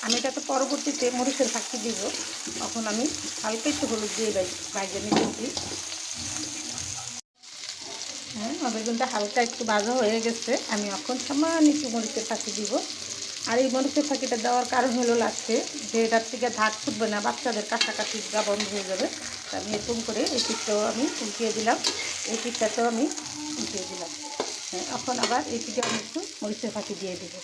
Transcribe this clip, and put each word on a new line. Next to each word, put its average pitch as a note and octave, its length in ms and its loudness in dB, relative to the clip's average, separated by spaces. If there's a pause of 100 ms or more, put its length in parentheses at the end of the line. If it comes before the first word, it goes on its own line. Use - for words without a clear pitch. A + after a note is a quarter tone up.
আমি A3+ 160 2
এটাতে C4+ 220 -2 (100)
পরবর্তীতে C4+ 540 2 (120)
মরিচের B3 360 2
ফাঁকি A#3 320 -2
দিব, A3+ 140 -2 (600)
তখন - 320 -2
আমি A3+ 140 2 (380)
হালকা A3+ 300 0
একটু D4 180 0
হলুদ G#3+ 260 0
দিয়ে A3 180 2
ভাজ-, F#3 220 0 (160)
ভাজে G3 320 -2
নিতেছি। G#3 400 2 (3000)
হ্যাঁ, A3+ 240 -2
আমার C4 160 0
বেগুনটা A#3 380 0
হালকা G#3 340 2
একটু - 240 -4
ভাজা G#3 300 4
হয়ে A3 240 4
গেছে। A3+ 260 0 (220)
আমি G#3 140 0 (100)
এখন B3 180 -2 (100)
সামান্য D#4 480 6
একটু - 200 0
মরিচের A3 360 -2
ফাঁকি G#3+ 280 -2
দিব। G#3 140 -2 (760)
আর A#3 140 4
এই C4 120 6
মরিচের C#4 340 4
ফাঁকিটা B3 360 0
দেওয়ার B3 280 4
কারণ B3+ 260 4
হলো A#3 140 6 (100)
লাস্টে A3 320 0 (340)
যে A3+ 160 2
এটার A3+ 260 4
থেকে A#3+ 160 0 (100)
ধার G#3+ 140 6 (100)
ছুটবে A3 320 0
না, G#3 140 2
বাচ্চাদের A3 440 0
কাটাকাটি A3 460 0 (160)
যা G#3+ 160 4
বন্ধ G#3 140 2 (100)
হয়ে G3 160 -2
যাবে। F#3+ 160 2 (440)
তা - 100 -6
আমি G3 180 -4
এরকম A#3 200 -2 (100)
করে A3 140 0 (140)
এই A#3 120 2
পিঠটাও G#3+ 320 2 (120)
আমি A3+ 120 2 (200)
উল্টিয়ে A3 340 0
দিলাম, A3+ 200 4 (540)
এই A3+ 120 0
পিঠটাতেও A#3 480 2
আমি A#3 140 4 (540)
উল্টিয়ে G3 320 -2
দিলাম। F3 200 -6 (580)
হ্যাঁ, F3+ 160 -4 (120)
এখন B3 180 -2 (100)
আবার A#3+ 160 2 (120)
এই A#3 100 -2
পিঠে A3 240 -2
আমি A3+ 160 0
একটু - 160 -6 (220)
মরিচের G#3 340 -4
ফাঁকি G#3 260 -4
দিয়ে F#3 200 -4
দিব। E3+ 120 -10 (100)